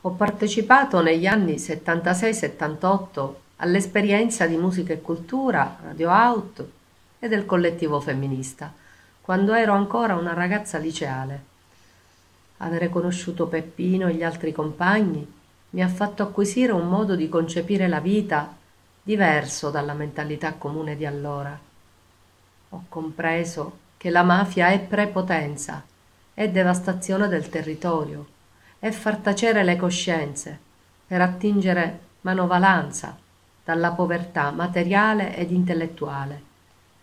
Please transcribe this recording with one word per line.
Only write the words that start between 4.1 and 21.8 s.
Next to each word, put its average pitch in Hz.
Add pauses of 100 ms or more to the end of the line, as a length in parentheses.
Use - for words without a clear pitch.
di 165
Musica 180
e 160
Cultura, 180
Radio 160
Out 226 (540)
e 240
del 208
Collettivo 170
Femminista, 135 (480)
quando 196
ero 226
ancora 208
una 170
ragazza 180
liceale. 139 (1040)
Avere 170
conosciuto 175
Peppino 180
e 165
gli 165
altri 165
compagni 160 (440)
mi 180
ha 180
fatto 202
acquisire 208
un 175
modo 196
di 156
concepire 175
la 151
vita 180 (480)
diverso 156
dalla 147
mentalità 151
comune 151
di 151
allora. 143 (1120)